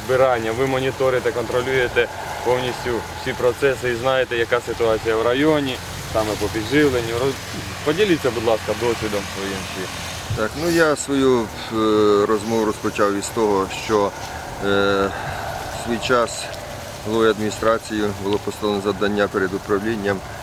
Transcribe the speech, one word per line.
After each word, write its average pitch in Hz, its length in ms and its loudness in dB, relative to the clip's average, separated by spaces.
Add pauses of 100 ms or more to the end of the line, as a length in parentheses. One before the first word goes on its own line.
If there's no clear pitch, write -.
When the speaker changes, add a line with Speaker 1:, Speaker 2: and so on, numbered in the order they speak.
Speaker 1:
збирання. 123 460 4
Ви 127 160 0
моніторите, 131 640 0
контролюєте 123 760 0 (380)
повністю 123 460 0 (300)
всі 131 120 -4
процеси 123 560 0
і 120 60 0
знаєте, 127 420 0
яка 117 240 2
ситуація 113 540 0
в 110 60 2
районі, 135 560 2 (360)
саме 110 260 0
по 104 80 -2
підживленню. 117 640 0 (120)
Роз-, - 360 -4 (240)
поділіться, 160 460 2
будь 113 140 -2
ласка, 110 340 2
досвідом 110 420 -2 (140)
своїм. 95 520 -6 (500)
Speaker 2:
Так, 110 140 0 (120)
ну, 170 60 0
я 165 260 4
свою, 135 460 4
е, 110 40 -2 (800)
розмову 110 400 0
розпочав 104 500 0
із 101 120 -4
того, 101 400 2 (180)
що, 107 200 2
е, 95 40 0 (580)
в 98 1200 -2
свій 117 100 -2 (100)
час 120 360 2 (640)
головою 113 240 4
адміністрації 107 720 0 (200)
було 101 140 0
поставлено 101 440 -2
завдання 101 460 2
перед 95 260 0
управлінням. 101 640 -2 (260)